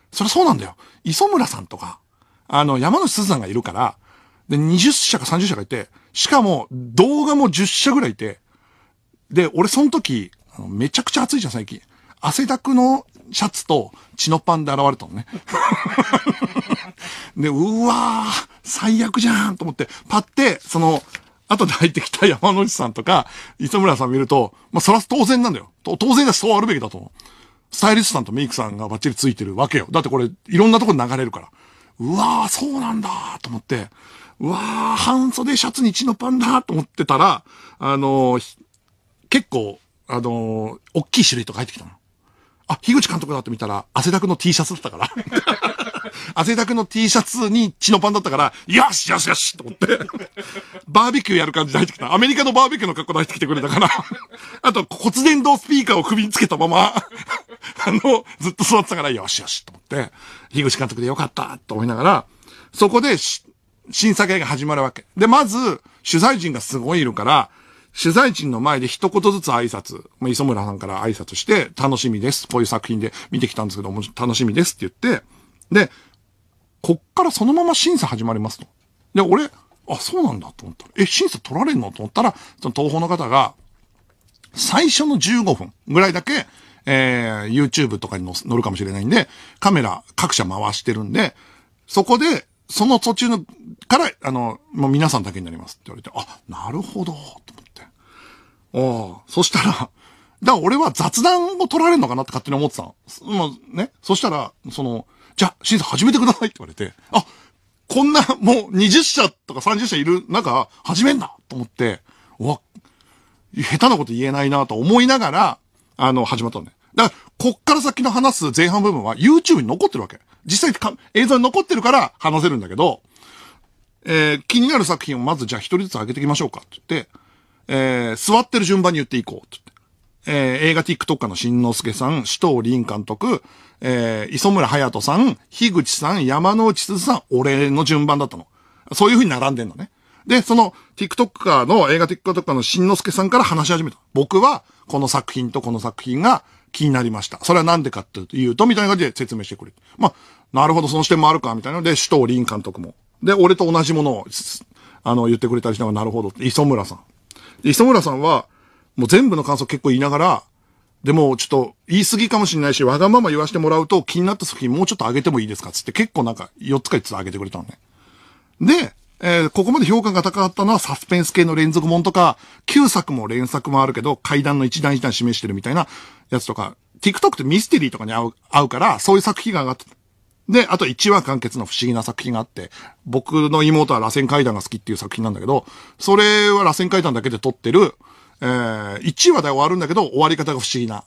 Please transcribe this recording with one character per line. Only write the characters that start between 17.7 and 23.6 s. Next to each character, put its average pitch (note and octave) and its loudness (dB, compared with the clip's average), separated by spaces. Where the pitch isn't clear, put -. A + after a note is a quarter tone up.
わ A#3 0
ー、 - -6
最 A3 0
悪 G#3 -2
じ A#3 2
ゃ G#3+ 2
ん F#3 -6
と E3 -8
思 E3 -6
っ - -10
て、 - -6
パ G#3 0
ッ - -2
て、 B3 0
そ - -4
の、 D#3+ 2
後 G#3 2
で - 0
入 E3 2
っ - -10
て D#3 -4
き - -8
た - 0
山 F3 2
之 G3 2
内 A3 -4
さ B2+ -4
ん G#2+ -8
と A#2 -10
か、 E3 2
磯 D3 -2